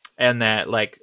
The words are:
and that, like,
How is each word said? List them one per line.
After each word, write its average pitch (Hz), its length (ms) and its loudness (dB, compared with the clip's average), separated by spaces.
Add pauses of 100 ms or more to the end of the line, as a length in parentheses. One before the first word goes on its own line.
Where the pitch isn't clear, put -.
(160)
and 123 260 2
that, 107 260 0
like, 107 340 -2